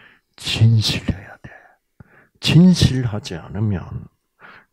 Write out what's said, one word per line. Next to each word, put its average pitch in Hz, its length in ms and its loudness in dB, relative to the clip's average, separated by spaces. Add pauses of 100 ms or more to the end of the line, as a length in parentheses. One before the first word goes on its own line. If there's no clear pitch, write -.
(360)
진실해야 - 1000 -2
돼. - 140 -20 (880)
진실하지 131 960 2
않으면 95 720 -8 (640)